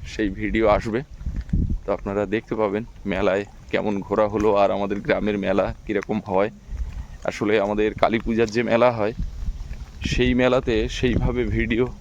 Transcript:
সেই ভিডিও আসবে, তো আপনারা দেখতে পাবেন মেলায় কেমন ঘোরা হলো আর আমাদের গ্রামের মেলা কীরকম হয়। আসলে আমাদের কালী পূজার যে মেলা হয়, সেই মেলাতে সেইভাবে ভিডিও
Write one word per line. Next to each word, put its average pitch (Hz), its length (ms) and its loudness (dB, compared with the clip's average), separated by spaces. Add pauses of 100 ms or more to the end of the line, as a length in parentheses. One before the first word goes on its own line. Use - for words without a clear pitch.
(120)
সেই 107 160 -2 (120)
ভিডিও 107 260 0 (100)
আসবে, 110 240 -2 (840)
তো - 120 -8
আপনারা 101 260 -2 (120)
দেখতে 113 260 -4
পাবেন 107 220 0 (300)
মেলায় 98 320 2 (280)
কেমন 101 220 0 (120)
ঘোরা 107 260 2
হলো 107 160 2 (140)
আর 98 140 6
আমাদের 101 300 -2
গ্রামের 101 380 -2
মেলা 95 220 2 (180)
কীরকম 104 340 -2 (100)
হয়। 101 220 2 (800)
আসলে 104 240 0 (100)
আমাদের 104 240 0 (140)
কালী 104 220 2
পূজার 113 320 2
যে 120 140 2
মেলা 117 180 6 (100)
হয়, 110 160 0 (960)
সেই 127 280 4
মেলাতে 127 340 4 (240)
সেইভাবে 123 460 2 (140)
ভিডিও 117 280 2 (140)